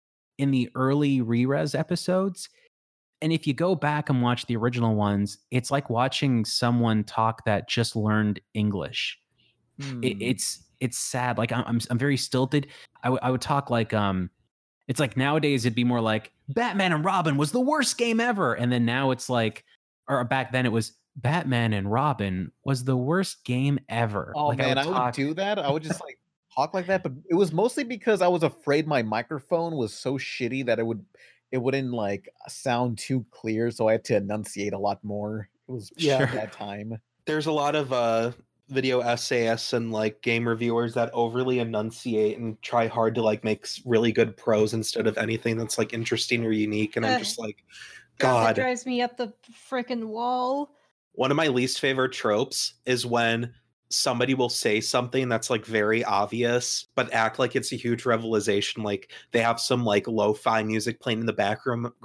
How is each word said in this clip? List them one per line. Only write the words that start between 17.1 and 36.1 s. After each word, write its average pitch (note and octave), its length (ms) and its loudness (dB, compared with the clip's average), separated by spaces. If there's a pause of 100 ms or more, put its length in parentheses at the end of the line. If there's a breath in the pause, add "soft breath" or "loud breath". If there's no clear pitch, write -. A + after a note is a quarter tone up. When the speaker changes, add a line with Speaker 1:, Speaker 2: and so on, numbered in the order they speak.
Speaker 1:
was D3 160 0
the B3 80 2
worst C#4 360 0
game A#3 220 2
ever." G3+ 360 2
And B2 180 2
then A#2+ 120 4
now C3 280 2
it's - 180 -4
like, A2+ 340 0 (440 soft breath)
or B2+ 160 0
back B2+ 260 -2
then B2+ 160 2
it A2+ 60 2
was, A2 220 -2 (200)
"Batman B2+ 580 0
and G2+ 180 -2
Robin G#2 600 0 (140)
was C3+ 180 -2
the B2+ 140 0
worst D#3+ 480 -2
game C3+ 340 0 (100)
ever." A2 460 -2
Speaker 2:
Oh, D3 140 0
Speaker 1:
Like, C#3 100 0
I - 40 0
Speaker 2:
man, C#3 80 2
Speaker 1:
would C3+ 80 2
Speaker 2:
I C#3 80 0
would E3 80 -2
Speaker 1:
talk B2 200 0
Speaker 2:
do C#3+ 200 -2
that. G3 260 -2
I C#3+ 100 0
would D#3 140 -2
just, D#3 160 -6
like, - 180 -18 (380)
talk D3 180 0
like F#3 140 -2
that, F#3 160 0
but D3 80 -4 (160)
it E3+ 80 4
was F#3 160 4
mostly A#3 320 2
because A3+ 360 0
I F3+ 60 6
was F3+ 160 4
afraid D3+ 460 2
my C#3+ 160 2
microphone D3+ 720 -2
was A2+ 180 -2
so C3 240 -4
shitty C3 480 -4
that A2+ 140 2
it A2+ 60 0
would, A2+ 180 -4 (480 soft breath)
it C3 60 0
wouldn't, C3 340 0
like, G2+ 360 -2 (200)
sound A#2+ 500 -2
too B2+ 320 -2
clear, A2+ 400 -2
so A#2 160 -2
I A2 60 4
had A2 140 0
to A#2 100 2
enunciate G2+ 560 -4
a G2 60 -6
lot G2+ 260 -2
more. G#2 440 -6 (200)
It C3 40 -12
was A2 240 -12
Speaker 3:
Yeah. C#3+ 260 2